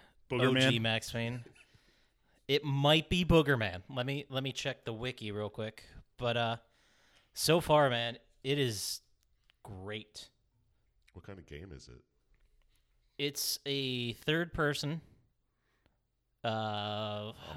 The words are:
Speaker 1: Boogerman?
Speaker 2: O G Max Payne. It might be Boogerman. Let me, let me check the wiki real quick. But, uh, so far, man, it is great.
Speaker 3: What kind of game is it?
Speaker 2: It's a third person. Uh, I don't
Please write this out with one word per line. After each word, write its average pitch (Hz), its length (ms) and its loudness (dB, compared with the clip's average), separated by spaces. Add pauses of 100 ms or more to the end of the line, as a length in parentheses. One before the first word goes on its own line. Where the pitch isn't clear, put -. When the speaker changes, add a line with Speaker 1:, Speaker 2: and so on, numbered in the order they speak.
(300)
Speaker 1:
Boogerman? 131 360 4
Speaker 2:
O 131 40 6
G 117 80 4
Max 113 340 -2
Payne. 120 320 -4 (1040)
It 147 160 2
might 147 440 4
be 180 160 2
Boogerman. 135 640 4
Let 127 180 -4
me, 139 240 -4
let 135 120 -4
me 135 100 -4
check - 320 -6
the 117 80 -6
wiki 113 380 -6
real 104 200 -4
quick. - 340 -10 (320)
But, 117 200 0
uh, 117 200 0 (800)
so 160 260 4
far, 151 300 6
man, 117 260 0 (260)
it 143 160 0
is 113 440 -2 (600)
great. 101 680 -12 (840)
Speaker 3:
What - 140 -20
kind 98 120 -16
of 73 80 -20
game 80 300 -14
is 65 120 -20
it? 62 140 -20 (1160)
Speaker 2:
It's - 480 -4
a 127 480 -2
third 165 380 -2
person. 147 480 -2 (1400)
Uh, 117 60 -4
I 104 760 -4
don't 107 120 -10 (220)